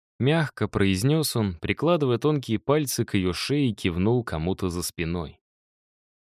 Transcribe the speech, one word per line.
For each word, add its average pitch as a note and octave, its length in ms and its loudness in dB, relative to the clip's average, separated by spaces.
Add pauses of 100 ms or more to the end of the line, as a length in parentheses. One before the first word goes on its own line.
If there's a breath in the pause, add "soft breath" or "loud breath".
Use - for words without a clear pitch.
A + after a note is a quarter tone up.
(180)
мягко C#3 500 0
произнёс G#2+ 680 2
он, G2+ 180 0
прикладывая C3+ 640 0
тонкие C3+ 400 0
пальцы C#3 460 0
к - 100 -6
её F#2 180 2
шее C#3 380 0
и G2+ 40 -2
кивнул G2 480 2
кому-то F2+ 460 -2
за E2+ 140 -4
спиной. E2 580 -6 (960)